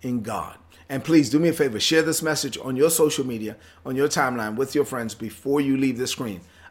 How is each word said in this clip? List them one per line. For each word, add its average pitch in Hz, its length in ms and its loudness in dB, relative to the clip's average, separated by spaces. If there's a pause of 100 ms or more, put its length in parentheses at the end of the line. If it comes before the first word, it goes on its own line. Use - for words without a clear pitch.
in 123 200 -4
God. 101 360 -8 (300)
And 139 160 -6
please 151 280 6
do 147 80 4
me 170 100 4
a 147 40 0
favor, 120 260 0
share 160 240 4
this 156 180 0
message 143 380 -4
on 131 160 -6
your 151 160 4
social 147 340 2
media, 107 300 -6 (280)
on 131 120 -6
your 139 120 2
timeline 123 480 -2
with 131 200 -2
your 143 100 2
friends 117 300 -6
before 135 440 -2
you 135 160 2
leave 131 220 0
the 127 80 -2
screen. 110 360 -6 (300)